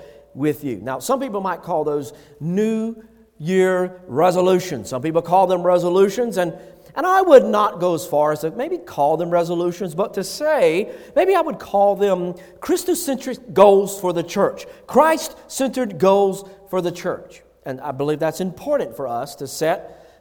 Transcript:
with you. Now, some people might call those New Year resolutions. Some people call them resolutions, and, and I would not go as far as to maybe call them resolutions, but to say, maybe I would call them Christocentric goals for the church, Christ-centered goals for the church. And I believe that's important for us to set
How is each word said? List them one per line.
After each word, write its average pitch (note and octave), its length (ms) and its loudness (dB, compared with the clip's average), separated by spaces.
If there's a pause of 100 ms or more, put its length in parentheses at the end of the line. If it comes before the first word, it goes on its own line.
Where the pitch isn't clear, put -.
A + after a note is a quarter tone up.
(340)
with D3 280 -2
you. B2+ 140 -6
Now, A#2+ 220 -6
some B3+ 220 -2
people G#3+ 200 -6
might F3+ 220 -6
call E3 220 -2
those D3 280 -4 (260)
New A3 640 -2 (360)
Year F#3 680 0
resolutions. F3 840 2
Some C3 100 -6
people D#3+ 220 -2
call F3+ 240 4
them F3+ 160 0
resolutions, F#3 760 2
and, F3+ 160 -2 (420)
and D4+ 120 -2
I F#4+ 160 4
would C#4+ 220 8
not G#3 360 0
go F3 140 2
as D3 120 -6
far D3+ 240 2
as D3+ 100 -4
to D#3+ 100 -4
maybe D4 260 -6
call D#3 400 0
them E3+ 140 -4
resolutions, F3 640 -2
but G3 200 -4
to G3 80 -4
say, G#3+ 680 0 (240)
maybe F#4 180 4
I F4 60 4
would D#4+ 180 -4
call G3+ 380 2
them F3+ 380 0 (260)
Christocentric C#4 960 -4
goals G3 440 6
for F3+ 140 -2
the E3+ 100 -2
church, F3 440 -2 (200)
Christ-centered C4 1120 -2
goals F#3+ 500 2 (200)
for F#3 140 -2
the E3+ 100 -4
church. - 500 -10 (220)
And C3 160 -8
I C#3+ 120 -8
believe C#3+ 260 -2
that's D#3 240 -2
important F#3 520 -4
for C3+ 140 -8
us A#2+ 280 -6
to C#3+ 100 -10
set - 520 -4 (220)